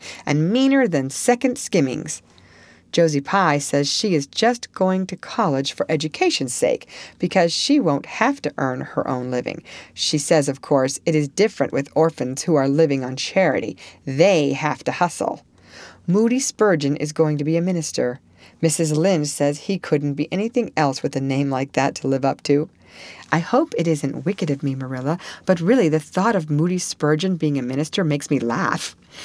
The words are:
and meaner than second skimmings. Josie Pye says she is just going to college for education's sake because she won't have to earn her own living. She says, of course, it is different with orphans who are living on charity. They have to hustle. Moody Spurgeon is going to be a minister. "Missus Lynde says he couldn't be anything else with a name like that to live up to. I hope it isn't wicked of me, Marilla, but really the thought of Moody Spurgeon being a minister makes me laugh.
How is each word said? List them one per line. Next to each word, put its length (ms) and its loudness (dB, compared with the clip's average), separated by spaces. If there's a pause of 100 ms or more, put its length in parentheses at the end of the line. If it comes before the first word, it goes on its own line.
(260)
and 260 2
meaner 360 4
than 220 0
second 480 0
skimmings. 640 -2 (720)
Josie 280 4
Pye 360 2
says 320 0
she 260 0
is 100 0
just 460 -2
going 360 0
to 100 -10
college 560 -2
for 160 -2
education's 640 -2
sake 340 0 (320)
because 320 2
she 300 2
won't 240 0
have 360 0
to 160 -4
earn 220 -2
her 260 -4
own 240 -4
living. 320 -4 (320)
She 240 -2
says, 300 2
of 140 -6
course, 440 0
it 80 0
is 140 2
different 460 0
with 220 -2
orphans 480 0
who 120 2
are 140 4
living 340 2
on 140 -6
charity. 580 0 (300)
They 480 4
have 320 -4
to 80 -4
hustle. 480 -2 (640)
Moody 320 2
Spurgeon 560 2
is 160 -6
going 260 2
to 60 -2
be 140 0
a 40 0
minister. 600 -2 (400)
"Missus 300 2
Lynde 360 2
says 320 -2
he 180 -2
couldn't 380 -2
be 160 -4
anything 460 -2
else 260 0
with 120 -2
a 60 -2
name 280 0
like 240 -4
that 220 0
to 120 -6
live 180 0
up 180 -2
to. 260 2 (640)
I 80 4
hope 380 0
it 100 0
isn't 380 -2
wicked 240 -4
of 140 -2
me, 100 -2
Marilla, 460 -4 (260)
but 140 4
really 300 4
the 100 2
thought 360 0
of 140 -2
Moody 300 0
Spurgeon 560 0
being 220 0
a 40 -2
minister 420 -2
makes 280 0
me 80 2
laugh. 560 -2 (300)